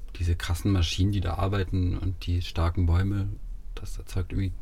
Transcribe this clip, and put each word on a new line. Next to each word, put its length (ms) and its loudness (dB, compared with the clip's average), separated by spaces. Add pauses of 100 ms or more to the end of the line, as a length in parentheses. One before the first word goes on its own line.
(160)
diese 200 0
krassen 360 0
Maschinen, 400 2
die 100 0
da 140 -2
arbeiten 640 2
und 280 -2
die 160 2
starken 440 0
Bäume, 420 4 (480)
das 220 -6
erzeugt 340 -4
irgendwie 300 0